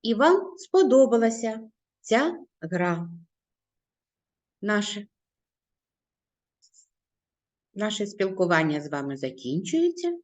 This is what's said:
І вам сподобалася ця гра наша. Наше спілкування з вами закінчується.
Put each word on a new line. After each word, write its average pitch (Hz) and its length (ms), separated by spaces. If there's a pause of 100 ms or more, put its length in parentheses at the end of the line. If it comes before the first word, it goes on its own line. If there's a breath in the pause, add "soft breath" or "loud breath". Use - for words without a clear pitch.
І 220 120
вам 339 440
сподобалася 226 1120 (300)
ця 302 440 (160)
гра 170 500 (1500)
наша. 208 460 (2750)
Наше 214 320
спілкування 175 760
з 147 80
вами 139 280
закінчується. 330 1080